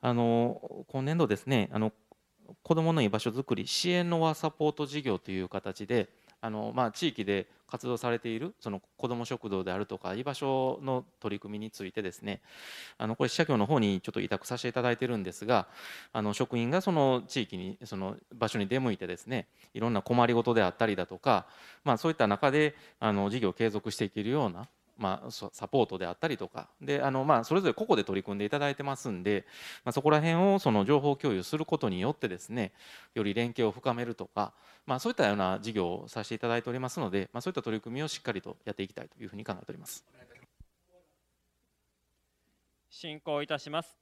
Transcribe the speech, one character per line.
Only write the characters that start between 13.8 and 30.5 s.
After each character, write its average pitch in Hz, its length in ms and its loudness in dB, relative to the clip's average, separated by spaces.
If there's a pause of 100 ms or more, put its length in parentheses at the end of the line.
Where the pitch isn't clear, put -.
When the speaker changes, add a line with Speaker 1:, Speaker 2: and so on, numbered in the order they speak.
Speaker 1:
に 101 220 2
ち - 80 -8
ょ - 0 -
っ - 20 -14
と 107 80 -2
委 101 80 -2
託 - 180 -2
さ 123 120 -4
せ - 40 -8
て 127 60 -2
い 117 40 -4
た 123 100 0
だ 123 100 4
い 117 60 0
て 131 80 0
る 120 100 0
ん 101 60 -2
で 95 100 -6
す - 140 -10
が、 110 200 4 (460)
あ 113 80 -4
の、 104 140 0
職 123 240 0
員 117 100 2
が 180 140 2
そ 190 100 0
の 135 340 4
地 120 180 -2
域 95 120 -10
に、 92 280 -8
そ 104 120 -10
の 95 200 -6 (180)
場 117 140 0
所 110 100 -2
に 98 100 0
出 123 100 0
向 127 140 0
い 92 60 -4
て 92 80 -8
で 87 100 -6
す - 100 -18
ね、 117 220 -6 (240)
い 110 80 -8
ろ 113 80 0
ん 117 60 0
な 98 80 0
困 120 240 4
り 120 80 4
ご 117 80 6
と 120 100 4
で 113 100 6
あ 90 60 6
っ - 80 -2
た 117 100 4
り 101 100 0
だ 90 100 -2
と 95 120 -14
か、 107 280 4 (360)
ま 135 120 4
あ、 - 20 2
そ - 140 0
う - 20 -2
い - 20 -2
っ - 20 -8
た 113 100 4
中 104 240 4
で、 147 240 4 (260)
あ 110 120 2
の、 101 180 2
事 120 100 -2
業 104 80 2
を 90 60 0
継 113 160 2
続 104 200 -4
し - 60 -8
て 113 80 0
い 98 60 -4
け 107 120 -6
る 104 60 -2
よ 131 200 2
う - 20 0
な、 92 180 -12 (280)
ま 95 300 -2
あ、 120 40 -10
そ、 - 220 -12
サ - 140 -10
ポ 131 160 4
ー 104 40 6
ト 92 120 -8
で 90 80 -4
あ 87 60 -6
っ - 60 -12
た 160 100 -2
り 131 80 -2
と 92 120 -8
か、 - 200 -14 (120)
で、 139 220 -2
あ 135 80 2
の、 131 140 0
ま 143 140 6
あ、 117 60 2
そ - 100 0
れ 196 60 6
ぞ 185 80 4
れ 117 60 2
個 214 100 -2
々 208 120 4
で 101 80 2
取 98 160 -2
り - 20 -10
組 101 140 -4
ん - 20 -4
で 104 60 0
い 101 60 -2
た 143 80 0
だ 143 120 0
い 139 60 -4
て 143 60 -8
ま 139 140 -4
す - 140 -6
ん 90 120 -4
で、 98 220 0 (400)
ま 131 60 -2
あ、 - 20 -4
そ 135 100 0
こ 156 80 6
ら 151 100 6
辺 170 340 6